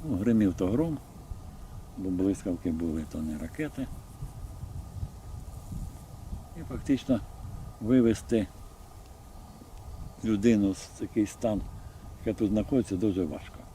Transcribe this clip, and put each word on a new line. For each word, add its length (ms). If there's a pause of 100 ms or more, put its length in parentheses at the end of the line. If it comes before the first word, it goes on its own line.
Ну, 120
гримів 360
то 140
гром, 300 (1000)
бо 120
блискавки 600
були, 400
то 100
не 160
ракети. 500 (2750)
І 40
фактично 560 (640)
вивести 640 (1800)
людину 480
в 280
такий 260
стан, 360 (640)
яка 140
тут 100
знаходиться, 460
дуже 300
важко. 320 (180)